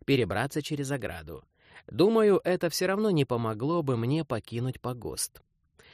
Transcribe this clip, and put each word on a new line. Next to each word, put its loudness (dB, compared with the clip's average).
перебраться 0
через -6
ограду. -8
Думаю, 4
это 0
всё -2
равно 0
не 4
помогло 0
бы 0
мне 0
покинуть -4
погост. -8